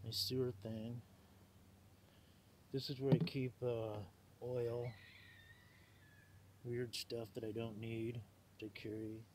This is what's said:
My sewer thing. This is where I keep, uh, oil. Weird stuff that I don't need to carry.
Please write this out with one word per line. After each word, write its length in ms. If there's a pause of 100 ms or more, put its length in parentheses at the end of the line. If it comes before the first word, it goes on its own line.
My 60
sewer 420 (100)
thing. 400 (1700)
This 160
is 120
where 140
I 40
keep, 340 (100)
uh, 340 (460)
oil. 460 (1700)
Weird 320
stuff 400
that 80
I 80
don't 300
need 400 (400)
to 140
carry. 500 (100)